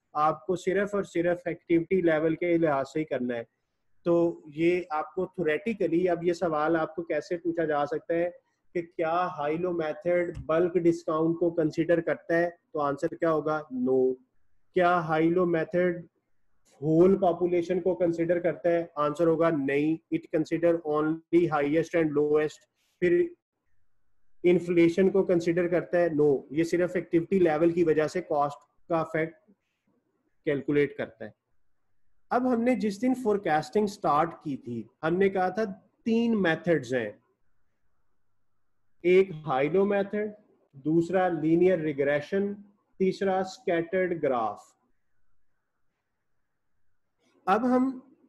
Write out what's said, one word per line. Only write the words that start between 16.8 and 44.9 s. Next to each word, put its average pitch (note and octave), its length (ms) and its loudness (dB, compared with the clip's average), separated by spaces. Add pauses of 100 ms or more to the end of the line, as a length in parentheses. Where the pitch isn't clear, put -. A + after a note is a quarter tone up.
होल E3 360 6
पॉपुलेशन F3 640 0
को F3+ 160 0
कंसीडर E3+ 440 0
करता E3+ 300 -2
है? E3+ 200 0 (100)
आंसर D3 280 2
होगा E3 240 2
नहीं। D3 460 0 (160)
It D#3+ 160 -4
consider E3 440 0 (160)
only D#3 580 0
highest D3+ 500 0
and D3+ 200 0
lowest। D3+ 480 0 (360)
फिर F3 280 2 (1120)
इन्फ्लेशन F3 680 4
को F#3+ 160 2
कंसीडर F3 420 0
करता E3 300 -2
है? F3 140 4
No। D3 200 4 (200)
ये D#3 140 0
सिर्फ F3 320 -2
एक्टिविटी E3+ 440 0
लेवल E3 300 2
की F3 120 0
वजह D3+ 240 2
से F3+ 160 -4
कॉस्ट C#3+ 440 -2 (220)
का E3 140 0
इफेक्ट D#3+ 320 -4 (1120)
कैलकुलेट C#3+ 520 0
करता A2 280 -10
है। G#2+ 80 -16 (1000)
अब B3 160 0
हमने B3 280 2
जिस G3+ 260 -4
दिन B3+ 120 2
फोरकास्टिंग G3+ 760 0
स्टार्ट D#3+ 440 -2
की C#3+ 240 -8
थी, A#2 320 -10 (140)
हमने F#3 260 2
कहा F#3 200 -2
था G#3+ 160 -4 (400)
तीन A#3 320 2
मेथड्स D#3+ 560 0
हैं, A2 260 -4 (1800)
एक F#3 280 4 (140)
हाई C#3+ 240 0
लो F#3+ 160 2
मेथड, G3+ 460 -2 (440)
दूसरा E3+ 540 0
लीनियर E3+ 500 2
रिग्रेशन, D3+ 760 -2 (460)
तीसरा F#3+ 500 0
स्कैटर्ड F3 720 -2
ग्राफ। A#2+ 500 -2 (2750)